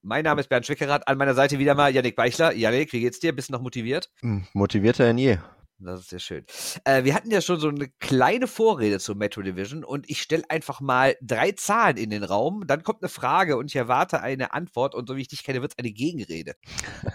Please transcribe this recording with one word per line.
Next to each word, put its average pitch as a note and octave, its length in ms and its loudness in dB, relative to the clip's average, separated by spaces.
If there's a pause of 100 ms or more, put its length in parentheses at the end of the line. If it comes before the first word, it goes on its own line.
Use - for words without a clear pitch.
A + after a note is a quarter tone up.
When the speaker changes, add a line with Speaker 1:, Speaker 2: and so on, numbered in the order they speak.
Speaker 1:
Mein B2 240 -4
Name D3 160 2
ist - 80 -10
Bernd A#2+ 160 2
Schwickerath, C#3+ 420 -2
an C#3 100 2
meiner C#3 180 2
Seite C#3 220 4
wieder C#3 160 4
mal C#3+ 160 6
Yannick B2+ 280 2
Beichler. B2 360 2
Yannick, A#2 380 2
wie A#2+ 80 -4
geht's A#2 220 -2
dir? E3 120 0
Bist B2+ 140 -8
du C3+ 60 -8
noch A#2+ 80 -6
motiviert? B2+ 580 -6
Speaker 2:
Hm, G2+ 320 -2
motivierter G2+ 540 4
denn A#2 120 4
je. B2+ 200 4 (400)
Speaker 1:
Das F#2 240 -12
ist - 80 -20
sehr F2+ 100 -12
schön. C#2+ 260 -12 (380)
Äh, C3 220 4
wir C#3 100 4
hatten A3+ 160 -4
ja G3+ 80 4
schon E3+ 220 0
so D3+ 80 0
eine C#3+ 180 -4 (140)
kleine E3+ 460 4
Vorrede B2+ 520 2
zur G2+ 160 -6
Metro G#2 260 -4
Division G2 440 -6
und C#3+ 240 -8
ich C#3+ 120 -6
stell E3 280 -2
einfach D3+ 320 -6
mal C3+ 400 4
drei B2+ 320 0
Zahlen G3+ 420 2
in G#2+ 140 -6
den G#2 160 -4
Raum. C#3+ 420 -2
Dann C#3+ 160 0
kommt - 180 -4
eine F3+ 80 -4
Frage D#3 460 2
und B2+ 120 -2
ich C#3+ 100 -6
erwarte C3 440 2
eine C3 300 -4
Antwort C3+ 420 -2
und B2 140 -8
so C3 80 -8
wie C3+ 60 -6
ich C3 80 -12
dich - 160 -14
kenne, C3 160 -2
wird's - 180 -8
eine A#2+ 140 -6
Gegenrede. A2 640 -6 (580)